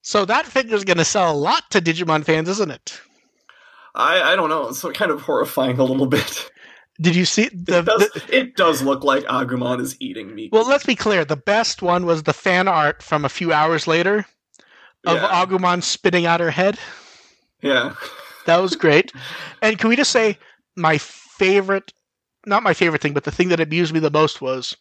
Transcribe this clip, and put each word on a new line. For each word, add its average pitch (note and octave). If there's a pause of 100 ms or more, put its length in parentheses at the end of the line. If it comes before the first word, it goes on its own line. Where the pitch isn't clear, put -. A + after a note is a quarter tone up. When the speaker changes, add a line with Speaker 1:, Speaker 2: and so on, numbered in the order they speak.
Speaker 1:
So G#3
that B3
figure's A3+
gonna F3
sell F3+
a D3
lot E3
to G3+
Digimon E3
fans, D#3+
isn't G3
it? - (920)
Speaker 2:
I, D#3+
I F#3+
don't E3+
know. D3+
It's C3 (120)
kind G3
of C3+
horrifying C3
a C3+
little C3
bit. - (500)
Speaker 1:
Did E3
you F3+
see G#3+
the, F3
Speaker 2:
It E3+
does, G#3
Speaker 1:
the - (140)
Speaker 2:
it C4
does C#3+
look C3+
like C3+
Agumon B2
is C3
eating A2+
Miku. A2
Speaker 1:
Well, A3
let's C#4
be A#3
clear. F#3+
The C#3+
best G#3
one F3+
was E3
the D3+
fan F#3
art D3+
from D3+
a C3+
few E3+
hours D#3
later F3+ (800)
of E3+
Speaker 2:
Yeah. - (180)
Speaker 1:
Agumon F3+
spitting F3
out E3+
her E3
head. F#3+ (840)
Speaker 2:
Yeah. C3 (520)
Speaker 1:
That E3+
was F#3
great. E3 (500)
And A3
can A3
we A#3
just C#4
say A3 (400)
my D#3+
favorite, G3 (520)
not G#3
my F#3
favorite E3
thing, C#3
but C#3
the C#3+
thing F3+
that E3
amused D#3+
me D#3+
the D#3
most D3+
was C3